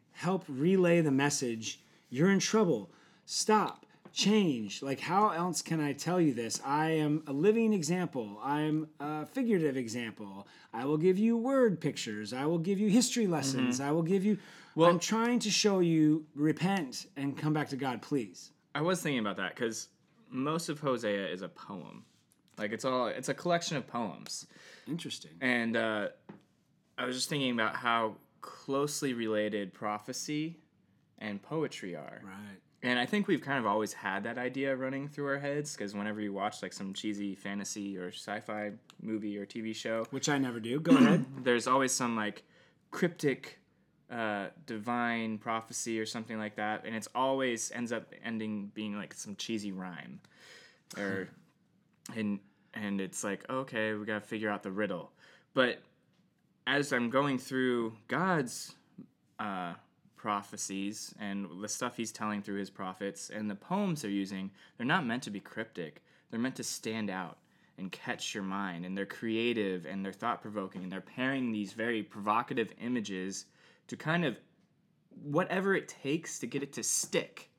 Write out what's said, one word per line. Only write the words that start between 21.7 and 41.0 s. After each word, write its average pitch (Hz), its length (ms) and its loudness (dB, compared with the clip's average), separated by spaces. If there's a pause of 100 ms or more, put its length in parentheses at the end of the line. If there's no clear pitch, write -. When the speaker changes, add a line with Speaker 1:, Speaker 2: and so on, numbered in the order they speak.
Speaker 2:
Like, 107 140 -4
it's 113 140 -4
all, 127 220 2
it's 123 220 -4
a 139 60 0
collection 170 420 0
of 117 100 -4
poems. 90 600 -6 (400)
Speaker 1:
Interesting. 135 440 -8 (100)
Speaker 2:
And, 120 360 2
uh, 110 320 0 (880)
I 127 80 -4
was 127 100 -2
just 127 140 -4
thinking 139 220 0
about 110 240 2
how 113 400 2 (260)
closely 139 720 -2
related 107 600 0
prophecy 151 840 -4 (640)
and 104 220 -6
poetry 139 540 -4
are. 67 280 -12
Speaker 1:
Right. 98 340 -16 (240)
Speaker 2:
And 123 180 2
I 123 60 2
think 208 220 0
we've 156 140 4
kind 139 180 0
of 113 60 2
always 107 280 2
had 98 300 -2
that 117 140 -4
idea 131 380 0
running 135 320 -4
through 147 200 -6
our 139 100 0
heads, 143 400 -4
'cause 101 180 -4
whenever 104 260 -2
you 101 120 -2
watch, 98 280 -2
like, 92 120 -6
some 95 200 -8
cheesy 101 420 -4
fantasy 101 640 -6
or 90 140 -6
sci-fi 104 600 -6 (280)
movie 104 360 -4
or 101 80 -6
T 113 160 -8
V 110 120 -4
show, 113 380 -2
Speaker 1:
Which 135 180 -4
I 143 80 4
never 123 220 0
do. 117 200 -2
Go 262 180 6
ahead. 214 360 8